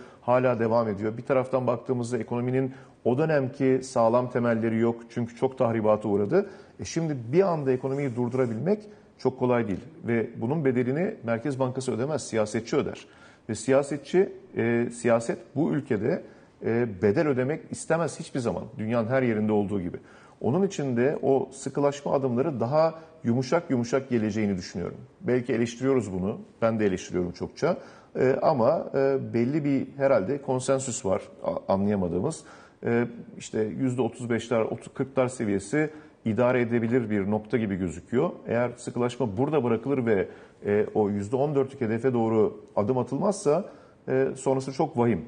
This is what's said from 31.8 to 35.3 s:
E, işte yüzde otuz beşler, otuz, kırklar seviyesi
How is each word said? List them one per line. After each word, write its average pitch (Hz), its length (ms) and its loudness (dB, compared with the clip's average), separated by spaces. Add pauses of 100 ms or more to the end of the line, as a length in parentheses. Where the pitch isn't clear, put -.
E, 120 220 2 (300)
işte - 240 -4
yüzde 123 400 -2
otuz 117 280 -4
beşler, 113 320 0
otuz, - 320 -6
kırklar 131 340 0
seviyesi 120 600 -2 (360)